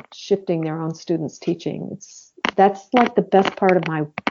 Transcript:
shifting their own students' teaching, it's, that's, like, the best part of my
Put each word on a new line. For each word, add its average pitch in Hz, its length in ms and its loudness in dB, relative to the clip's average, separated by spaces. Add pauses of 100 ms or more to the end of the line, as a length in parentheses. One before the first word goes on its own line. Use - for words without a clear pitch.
(140)
shifting 196 480 -2
their 160 200 -4
own 160 140 -6
students' 160 420 -4
teaching, - 540 -6
it's, - 420 -20 (220)
that's, 196 380 2
like, 240 200 4
the 202 80 2
best 190 340 2
part 185 220 4
of 160 100 -2
my 156 160 -2 (280)